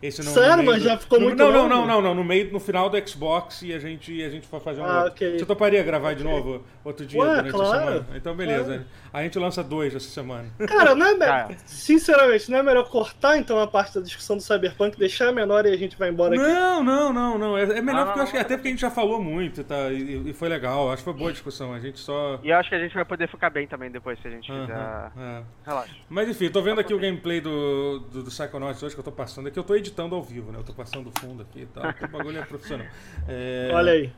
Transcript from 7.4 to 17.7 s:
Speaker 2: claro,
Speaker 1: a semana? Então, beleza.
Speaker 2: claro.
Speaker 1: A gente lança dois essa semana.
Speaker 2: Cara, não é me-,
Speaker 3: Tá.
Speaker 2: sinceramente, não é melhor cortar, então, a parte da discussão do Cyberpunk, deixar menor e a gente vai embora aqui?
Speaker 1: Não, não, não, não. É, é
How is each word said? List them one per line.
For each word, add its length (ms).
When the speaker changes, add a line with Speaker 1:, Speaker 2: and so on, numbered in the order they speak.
Speaker 2:
claro, 180
Speaker 1:
a 80
semana? 360
Então, 200
beleza. 300
Speaker 2:
claro. 200
Speaker 1:
A 100
gente 160
lança 240
dois 320
essa 140
semana. 380
Speaker 2:
Cara, 260
não 140
é 80
me-, 100
Speaker 3:
Tá. 240
Speaker 2:
sinceramente, 880
não 80
é 40
melhor 240
cortar, 520
então, 200
a 60
parte 300
da 60
discussão 360
do 60
Cyberpunk, 560
deixar 320
menor 340
e 80
a 40
gente 200
vai 120
embora 260
aqui? 80
Speaker 1:
Não, 400
não, 280
não, 280
não. 180
É, 60
é 180